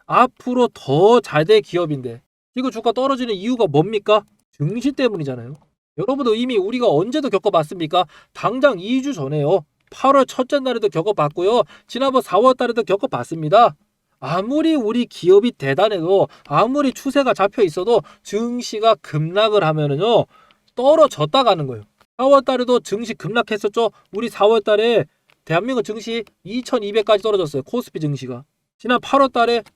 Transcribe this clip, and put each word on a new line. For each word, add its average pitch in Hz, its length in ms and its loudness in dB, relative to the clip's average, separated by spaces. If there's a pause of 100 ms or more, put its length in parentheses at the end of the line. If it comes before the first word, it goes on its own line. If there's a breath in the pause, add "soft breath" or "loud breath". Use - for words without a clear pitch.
앞으로 247 680 0
더 190 480 4
잘 151 240 -2
될 214 160 4
기업인데 139 600 -6 (340)
지금 254 160 -4
주가 220 220 -2
떨어지는 254 400 -2
이유가 220 340 -2
뭡니까? 208 560 2 (280)
증시 220 420 -4
때문이잖아요. 147 640 -4 (420)
여러분도 240 380 -2
이미 247 220 -4
우리가 226 300 -2
언제도 240 420 0
겪어봤습니까? 175 760 -2 (260 soft breath)
당장 247 480 0
이 240 220 -2
주 277 120 -6
전에요. 147 520 0 (280)
팔월 269 320 4
첫째 262 340 -4
날에도 233 300 -2
겪어봤고요. 180 760 0 (240 loud breath)
지난번 254 340 0
사월 254 340 2
달에도 240 280 -2
겪어봤습니다. 165 920 2 (440)
아무리 240 540 -2
우리 240 320 0
기업이 202 460 4
대단해도 175 760 0 (200 soft breath)
아무리 247 460 0
추세가 262 400 -2
잡혀 202 280 0
있어도 185 400 0 (220 loud breath)
증시가 226 720 -2
급락을 190 680 -2
하면은요, 156 600 0 (500 soft breath)
떨어졌다 262 680 2
가는 170 240 2
거예요. 110 160 -12 (340)
사월 269 260 4
달에도 247 360 0
증시 220 340 -8
급락했었죠. 214 800 -4 (200 soft breath)
우리 220 180 -6
사월 214 320 2
달에 214 440 0 (400)
대한민국 214 380 -2
증시 226 400 -8 (200)
이천이백까지 214 800 -2
떨어졌어요. 175 420 -4
코스피 - 360 -8
증시가. 131 440 -8 (340)
지난 240 220 -2
팔월 277 300 0
달에, 233 320 0 (140)